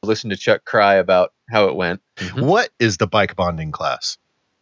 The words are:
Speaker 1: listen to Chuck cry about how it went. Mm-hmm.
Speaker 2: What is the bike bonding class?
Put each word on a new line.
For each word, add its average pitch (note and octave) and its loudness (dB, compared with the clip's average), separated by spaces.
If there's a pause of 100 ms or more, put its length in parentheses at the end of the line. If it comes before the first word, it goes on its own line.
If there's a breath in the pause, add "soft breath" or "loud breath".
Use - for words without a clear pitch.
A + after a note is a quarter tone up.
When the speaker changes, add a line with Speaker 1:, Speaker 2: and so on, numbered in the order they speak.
Speaker 1:
listen G#2+ -4
to G2 -2
Chuck - 0
cry G2+ 2
about F2+ 2 (180)
how G#2+ 2
it C#2 -2
went. F2+ -4 (160)
Mm-hmm. F#2 -8
Speaker 2:
What G3+ 2 (100)
is A2 2
the G#2 0
bike G2+ 0
bonding E2 -4
class? - -6 (440)